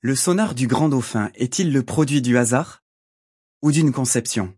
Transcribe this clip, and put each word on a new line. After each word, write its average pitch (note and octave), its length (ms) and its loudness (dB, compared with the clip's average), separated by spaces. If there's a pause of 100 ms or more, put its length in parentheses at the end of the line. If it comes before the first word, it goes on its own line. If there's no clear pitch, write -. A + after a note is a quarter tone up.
Le B2+ 140 -2
sonar F3+ 380 0
du B2 140 -2
grand C#3+ 220 2
dauphin A#2 460 -2
est-il C#3 380 -2
le C3+ 100 2
produit C#3+ 380 0
du B2 160 2
hasard B2 460 -2 (800)
ou D3+ 100 2
d'une D3+ 200 4
conception ? A#2 680 -2